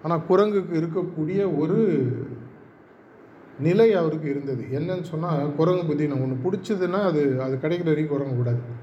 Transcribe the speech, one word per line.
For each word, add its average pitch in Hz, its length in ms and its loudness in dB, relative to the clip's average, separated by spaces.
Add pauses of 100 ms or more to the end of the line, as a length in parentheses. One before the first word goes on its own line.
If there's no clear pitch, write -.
ஆனா 160 160 0 (100)
குரங்குக்கு 190 440 4
இருக்கக்கூடிய 165 840 -2
ஒரு 165 500 2 (1500)
நிலை 196 360 4
அவருக்கு 156 360 0
இருந்தது. 139 420 -4
என்னன்னு 175 300 -4
சொன்னா, 160 340 -2
குரங்கு 160 480 2
புத்தி, 147 220 0
"நான் 139 120 -2
ஒண்ணு 131 260 -2
பிடிச்சதுன்னா 185 580 -2
அது, 143 400 2
அது 131 140 -2
கிடைக்கிற 165 280 -2
வரைக்கும் 151 340 0
குரங்கு 135 180 -2
விடாது" 120 220 0 (240)